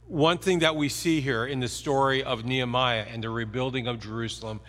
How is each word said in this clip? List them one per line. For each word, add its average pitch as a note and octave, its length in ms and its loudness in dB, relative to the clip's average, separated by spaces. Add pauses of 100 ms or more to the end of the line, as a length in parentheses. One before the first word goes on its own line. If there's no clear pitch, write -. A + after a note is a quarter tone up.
One E3 320 2
thing F3+ 220 2
that D#3+ 160 4
we D3 140 0
see D#3+ 320 0
here B2 240 0
in C3 140 -4
the B2 80 0
story C3+ 540 2
of B2 240 -4
Nehemiah B2 640 2
and A2+ 140 -8
the A2+ 80 -4
rebuilding A#2+ 560 -2
of A#2+ 120 -4
Jerusalem A2 680 -6